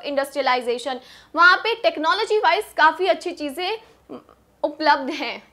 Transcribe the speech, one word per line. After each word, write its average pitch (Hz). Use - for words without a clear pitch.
industrialization। 254
वहाँ 349
पे 440
टेक्नोलॉजी 359
वाइज 403
काफ़ी 311
अच्छी 330
चीज़ें 339
उपलब्ध 294
हैं। 240